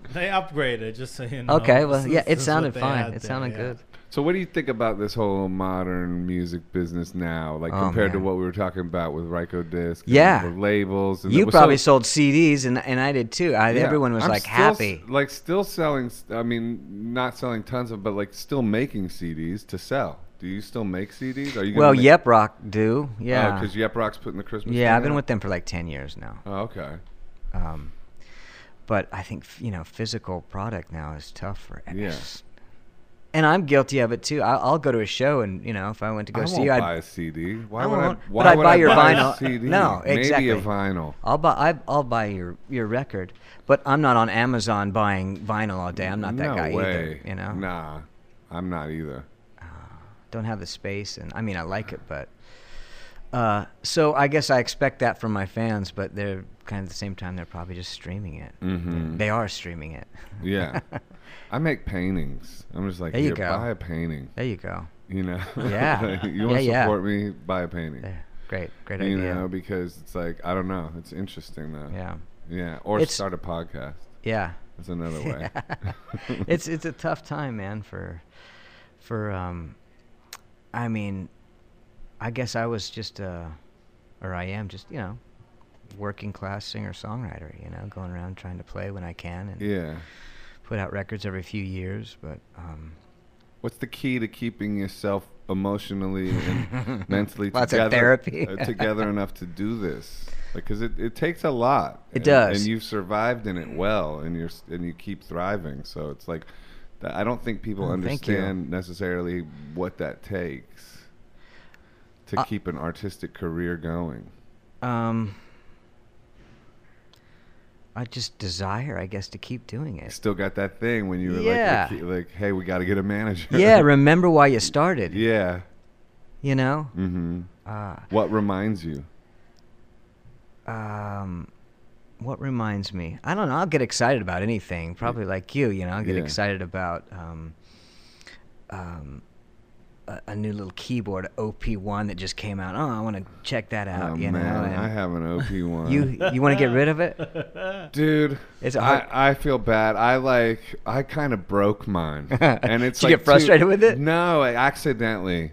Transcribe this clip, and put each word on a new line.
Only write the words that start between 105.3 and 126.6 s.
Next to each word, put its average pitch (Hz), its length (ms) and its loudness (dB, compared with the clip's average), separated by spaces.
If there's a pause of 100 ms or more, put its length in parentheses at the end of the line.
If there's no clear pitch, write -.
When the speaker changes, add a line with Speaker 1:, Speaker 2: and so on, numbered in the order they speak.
Speaker 3:
So 76 240 -8
it's - 180 -12
like, 80 180 -6 (560)
th-, - 120 -8
I 101 100 -4
don't 117 200 -2
think 107 180 -4
people 98 240 -4
Speaker 2:
Oh, 82 40 -2 (120)
thank 139 260 -4
you. 104 100 2
Speaker 3:
understand 95 320 -4
necessarily 87 720 -4 (360)
what 90 240 -4
that 76 240 -8
takes 85 800 -10 (1200)
to 104 140 -2
Speaker 2:
Uh, - 20 -2
Speaker 3:
keep 101 240 -6
an 82 100 -6
artistic 85 560 -8
career 87 440 -4
going. 82 520 -6 (520)
Speaker 2:
Um, 113 540 -2 (2500)
I 120 100 -6
just - 340 -10
desire, 98 580 -4
I 90 80 -6
guess, 98 240 -8
to 110 80 -14
keep - 300 -12
doing 120 300 -8
it. - 80 -14
Speaker 3:
You 55 40 -14
still - 240 -2
got 95 220 -2
that 98 240 -4
thing 113 300 0
when 90 100 -2
you 90 140 -2
were, 90 80 0
Speaker 2:
Yeah. 170 420 4
Speaker 3:
like, - 80 -2
a 101 40 -4
ki-, - 80 -10
like, 90 280 -4
"Hey, 101 200 -2
we 92 140 -2
gotta 90 200 0
get 98 120 2
a 95 60 2
manager." 101 520 -2
Speaker 2:
Yeah, 202 240 10
Speaker 3:
<laughs> 147 160 10
Speaker 2:
remember 165 340 8
why 147 180 10
you 123 120 4
started. 143 540 0
Speaker 3:
Yeah. 98 480 2 (800)
Speaker 2:
You 139 140 0
know? 135 420 0